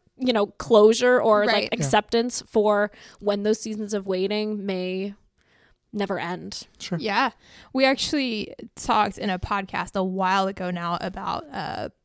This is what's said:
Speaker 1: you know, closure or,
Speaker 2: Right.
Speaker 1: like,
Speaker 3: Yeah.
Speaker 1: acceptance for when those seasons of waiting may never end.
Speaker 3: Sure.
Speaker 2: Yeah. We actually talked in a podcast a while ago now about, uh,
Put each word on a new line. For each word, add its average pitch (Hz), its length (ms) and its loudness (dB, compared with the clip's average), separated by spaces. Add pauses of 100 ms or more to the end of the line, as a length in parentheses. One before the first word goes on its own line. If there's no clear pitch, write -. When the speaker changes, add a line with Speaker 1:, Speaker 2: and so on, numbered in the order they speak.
(180)
Speaker 1:
you 254 160 0
know, 208 140 2
closure 233 720 6
or, 214 200 4
Speaker 2:
Right. 214 120 2
Speaker 1:
like, 202 180 2
Speaker 3:
Yeah. - 80 -4
Speaker 1:
acceptance 233 680 0
for 208 440 2 (280)
when 202 240 -2
those 214 180 2
seasons 214 320 -6
of 196 140 -4
waiting 202 580 -2
may 185 480 -4 (800)
never 202 220 -2
end. 170 480 -8 (140)
Speaker 3:
Sure. - 200 -6
Speaker 2:
Yeah. 214 300 0 (420)
We 262 140 2
actually 262 680 0 (200)
talked 208 440 0
in 208 100 -4
a 185 80 -2
podcast 190 580 -6
a 196 80 0
while 190 440 0
ago 190 240 -6
now 175 280 -4
about, 190 540 -6
uh, 160 360 -8 (160)